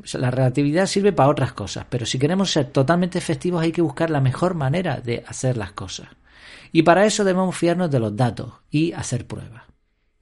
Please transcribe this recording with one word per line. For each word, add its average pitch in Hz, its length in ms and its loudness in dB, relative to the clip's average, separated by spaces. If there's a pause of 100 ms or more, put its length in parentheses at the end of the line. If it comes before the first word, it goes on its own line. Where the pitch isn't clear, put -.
o - 40 -18
sea, - 140 -6
la 127 100 0
relatividad 143 560 2
sirve 196 260 2
para 139 180 4
otras 135 220 0
cosas, - 360 -10
pero 123 180 -4
si 135 120 -4
queremos 175 320 0
ser 143 160 0
totalmente 170 520 2
efectivos 170 440 -2
hay 165 100 0
que 170 100 0
buscar 160 280 0
la 143 100 2
mejor 170 340 0
manera 143 460 -2
de 117 260 -4
hacer 127 300 -2
las 98 160 -6
cosas. - 360 -12 (640)
Y 160 120 4
para 175 240 6
eso 208 180 0
debemos 185 320 0
fiarnos 170 340 0
de 131 100 2
los 107 140 -2
datos 120 380 -2 (180)
y 160 220 0
hacer - 340 -6
pruebas. 101 360 -14 (600)